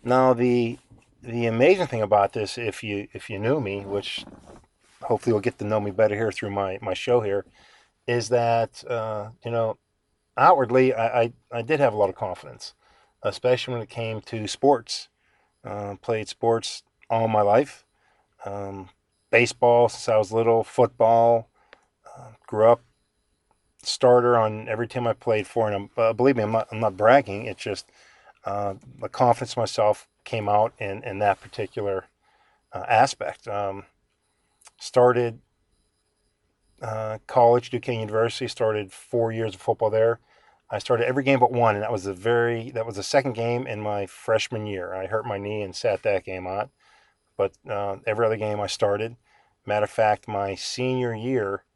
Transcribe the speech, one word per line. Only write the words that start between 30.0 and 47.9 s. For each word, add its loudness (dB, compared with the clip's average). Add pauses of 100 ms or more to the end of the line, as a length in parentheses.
came -6
out 2
in, -8
in -8
that 2
particular, -6 (640)
uh, -10
aspect. 0
Um, -6 (960)
started, 2 (1400)
uh, -8
college, 4
Duquesne -6
University, -2
started -2
four -4
years -4
of -20
football 0
there. 2 (520)
I -6
started 0
every 0
game 2
but 4
one, 4
and -2
that -4
was -4
the -6
very, 0
that -6
was -10
the -8
second 0
game -2
in -8
my -4
freshman -4
year. -8
I -8
hurt -4
my -6
knee -6
and -10
sat -2
that 0
game -10
out, -6 (640)
but, -2 (160)
uh, -6 (100)